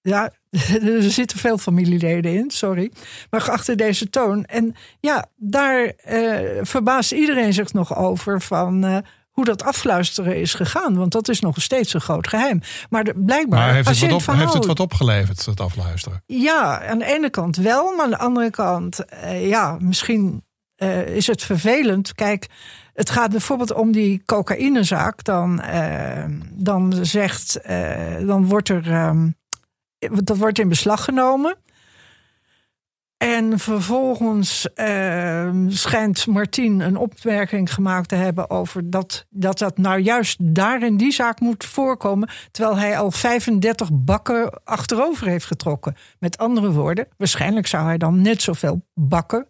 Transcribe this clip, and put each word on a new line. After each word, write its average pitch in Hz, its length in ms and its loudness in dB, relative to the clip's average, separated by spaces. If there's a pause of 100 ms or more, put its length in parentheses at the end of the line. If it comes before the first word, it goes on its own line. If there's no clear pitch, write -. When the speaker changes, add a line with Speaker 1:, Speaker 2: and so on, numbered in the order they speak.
Speaker 1:
ja, 202 320 -2 (180)
<laughs> 196 320 2
er 220 200 2
zitten 202 360 0
veel 226 200 2
familieleden 170 760 2
in, 247 160 -2
sorry. 196 400 -2 (400)
Maar 220 200 -2
achter 226 260 -2
deze 208 340 0
Toon. 208 340 0
En 226 300 -2 (260)
ja, 294 260 0 (100)
daar, 254 500 0
eh, 226 520 -2 (240)
verbaast 247 500 2
iedereen 262 400 2
zich 190 200 0
nog 185 240 -2
over 185 440 0
van, 180 440 0
eh, 190 120 2 (340)
hoe 262 140 -2
dat 226 180 0
afluisteren 180 760 0
is 170 140 -2
gegaan. 202 420 0
Want 180 160 2
dat 220 160 0
is 233 120 0
nog 165 220 0
steeds 254 320 0
een 160 60 0
groot 151 280 -4
geheim. 226 320 2 (300)
Maar 220 140 0
de, - 100 -2
blijkbaar, 202 440 2
Speaker 2:
Maar 123 160 4
heeft 131 140 4
Speaker 1:
als 117 120 4
Speaker 2:
het - 100 4
Speaker 1:
je - 20 4
Speaker 2:
wat - 80 2
Speaker 1:
het - 80 -2
Speaker 2:
op-, - 60 2
heeft 156 160 4
Speaker 1:
verhaal 285 100 4
Speaker 2:
het 175 180 2
wat - 20 -4
opgeleverd, 104 640 2
dat 104 160 -4
afluisteren? 87 680 -4
Speaker 1:
Ja, 247 600 0
aan 226 120 -2
de 233 60 -2
ene 294 260 0
kant 170 260 -2
wel. 262 380 2
Maar 320 100 0
aan 247 60 0
de 208 80 -2
andere 240 320 0
kant, 180 540 -4
eh, 180 440 -6
ja, 196 320 0
misschien, 185 640 0 (300)
eh, 185 320 -2
is 90 200 -2
het 226 160 0
vervelend. 202 720 0
Kijk, 208 320 -2 (460)
het - 180 -2
gaat 226 200 2
bijvoorbeeld 226 420 -2
om 226 200 2
die 202 320 2
cocaïnezaak. 208 1000 0
Dan, 175 360 0
eh, 156 640 -4 (280)
dan 185 520 0
zegt, 196 560 -2
eh, 175 680 -4
dan 196 200 2
wordt 202 220 0
er, 170 240 0
ehm, 160 380 2 (680)
dat 202 380 0
wordt 214 220 2
in 202 100 2
beslag 208 360 2
genomen. 269 520 2 (1600)
En 226 420 0
vervolgens, 220 1160 0
ehm, 180 960 -2
schijnt 214 560 0
Martien 208 540 0
een 185 160 0
opmerking 202 800 -2
gemaakt 185 340 0
te 196 60 -2
hebben 180 360 0
over 175 400 -4
dat, 185 400 -4
dat 190 280 -2
dat 190 200 -2
nou 190 220 2
juist 220 360 2 (180)
daar 226 280 2
in 226 140 2
die 254 160 4
zaak 233 280 -2
moet 233 240 -2
voorkomen, 226 640 0 (220)
terwijl 214 260 0
hij 208 220 0
al 202 120 0
vijfendertig 226 840 2
bakken 202 720 0
achterover 247 640 -2
heeft 175 180 0
getrokken. - 520 -4 (220)
Met 175 200 -4
andere 226 320 0
woorden, 165 460 0
waarschijnlijk 196 500 0
zou 156 180 0
hij 165 140 0
dan 165 220 2
net 208 220 4
zoveel 170 520 -2
bakken 170 560 0